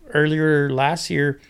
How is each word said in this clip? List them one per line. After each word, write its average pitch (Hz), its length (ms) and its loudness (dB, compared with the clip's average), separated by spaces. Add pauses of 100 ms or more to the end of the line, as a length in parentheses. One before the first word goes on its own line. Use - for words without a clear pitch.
(140)
earlier 151 560 2
last 139 400 -2
year, 143 300 -2 (100)